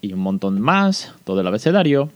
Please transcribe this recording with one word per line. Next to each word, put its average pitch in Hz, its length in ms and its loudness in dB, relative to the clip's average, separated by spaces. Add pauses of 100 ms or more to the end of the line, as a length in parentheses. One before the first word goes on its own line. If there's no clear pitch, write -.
y 98 120 -8
un 95 60 -6
montón 98 420 -2
más, 147 500 0 (120)
todo 95 180 -2
el 90 60 0
abecedario 147 680 2